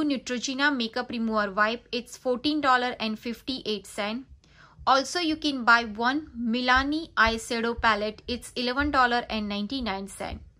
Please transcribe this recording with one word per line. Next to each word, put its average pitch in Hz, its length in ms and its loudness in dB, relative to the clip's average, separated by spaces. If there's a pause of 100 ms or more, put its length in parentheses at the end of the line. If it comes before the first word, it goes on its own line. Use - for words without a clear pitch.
(120)
Neutrogena 269 640 0
makeup 233 340 -4
remover 220 420 0
wipe, 214 400 0
it's 240 240 -6
fourteen 269 460 0
dollar 247 400 4
and 214 180 -4
fifty-eight 226 680 -6
cent. 220 400 -6 (600)
Also, 269 320 4
you 311 160 0
can 285 300 -2
buy 233 180 6
one 233 480 -2 (220)
Milani 269 640 2
eyeshadow 226 640 0
palette, 214 480 0
it's 240 260 -8
eleven 247 360 0
dollar 240 380 4
and 214 200 -4
ninety-nine 208 580 -4
cent. - 340 -10 (180)